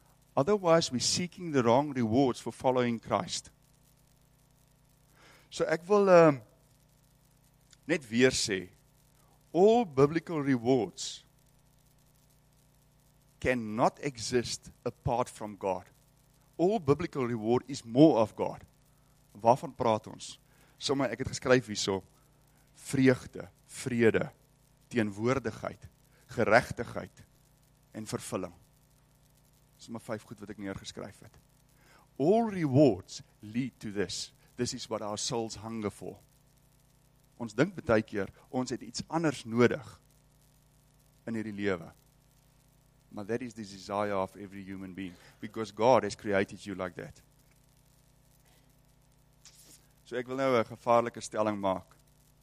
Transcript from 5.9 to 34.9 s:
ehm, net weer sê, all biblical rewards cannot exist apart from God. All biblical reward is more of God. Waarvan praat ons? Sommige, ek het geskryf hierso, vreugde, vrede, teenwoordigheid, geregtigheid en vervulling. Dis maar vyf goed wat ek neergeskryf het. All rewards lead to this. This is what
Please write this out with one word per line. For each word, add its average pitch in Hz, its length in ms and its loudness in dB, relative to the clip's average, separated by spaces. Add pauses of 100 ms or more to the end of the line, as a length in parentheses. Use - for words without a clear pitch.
ehm, 165 300 10 (1500)
net 156 200 -2
weer 123 240 4
sê, - 380 -4 (840)
all 220 320 6
biblical 156 560 0
rewards 127 840 -2 (2250)
cannot 123 600 0
exist 123 720 -4 (140)
apart 123 440 -4
from 107 280 -14
God. 95 280 -4 (720)
All 196 220 2
biblical 147 480 0
reward 117 420 0
is - 160 -12
more 120 360 8
of 107 160 0
God. - 280 -6 (680)
Waarvan 117 440 0
praat 113 300 0
ons? - 320 -18 (400)
Sommige, 135 340 -2
ek 120 60 -10
het 131 160 -8
geskryf 127 340 2
hierso, 98 320 -2 (760)
vreugde, 127 760 0 (180)
vrede, 110 640 2 (580)
teenwoordigheid, 110 1000 -4 (440)
geregtigheid 113 920 0 (680)
en 110 140 -12
vervulling. 95 480 -8 (1200)
Dis - 140 -20
maar 117 100 -10
vyf 110 220 -8
goed - 180 -20
wat 101 140 -16
ek 104 80 -18
neergeskryf - 640 -12
het. - 120 -20 (840)
All 220 260 2
rewards 143 720 2 (200)
lead 113 420 -8
to 113 100 -10
this. 98 380 -6 (260)
This 120 180 -6
is 120 140 -12
what 107 140 -6